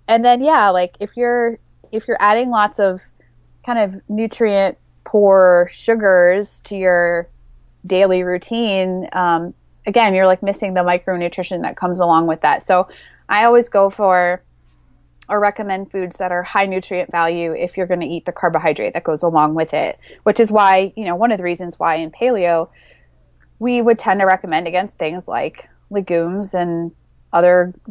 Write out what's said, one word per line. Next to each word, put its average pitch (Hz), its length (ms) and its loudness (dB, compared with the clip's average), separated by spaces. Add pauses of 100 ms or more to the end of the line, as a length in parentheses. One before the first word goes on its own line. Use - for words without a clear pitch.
and 226 160 2
then, 247 180 4
yeah, 269 280 4
like, 180 320 0
if 208 160 -10
you're, 240 420 0 (320)
if 220 160 -8
you're 233 140 -2
adding 226 280 2
lots 208 300 0
of 190 220 0 (640)
kind 240 120 -2
of 196 320 -2
nutrient 214 680 -2 (260)
poor 185 680 6
sugars 196 880 2
to 202 160 -12
your 175 500 0 (580)
daily 185 380 2
routine, 185 880 -4
um, 175 420 -2 (320)
again, 214 300 2
you're, 190 120 4
like, 185 140 2
missing 196 340 -6
the 180 60 0
micronutrition 180 800 -4
that - 120 -8
comes 180 240 -4
along 170 260 2
with 160 160 -4
that. 151 220 0
So 185 240 0 (420)
I 208 160 0
always 240 240 4
go 196 200 2
for 180 520 0 (880)
or 208 120 0
recommend 202 500 -4
foods 180 280 -8
that 185 120 -2
are 175 120 -2
high 196 220 0
nutrient 185 460 -6
value 170 400 -2
if 180 240 -6
you're 185 120 -4
gonna 175 180 -4
eat 165 200 -8
the 175 60 -6
carbohydrate 160 640 -2
that 180 100 -8
goes 156 200 -4
along 156 320 0
with 160 180 -4
it, - 260 -4 (240)
which 208 160 0
is 214 120 2
why, 196 440 2
you 220 80 -10
know, 175 120 -4
one 233 180 0
of 202 40 -2
the 180 60 -8
reasons 175 340 -8
why 165 180 -2
in 160 160 -8
paleo, 180 580 -2 (920)
we 240 220 -2
would 226 180 2
tend 196 220 0
to 190 40 2
recommend 180 420 -2
against 180 300 -4
things 175 300 -8
like - 400 -8 (220)
legumes 185 640 -4
and 170 380 -4 (420)
other 180 400 4 (180)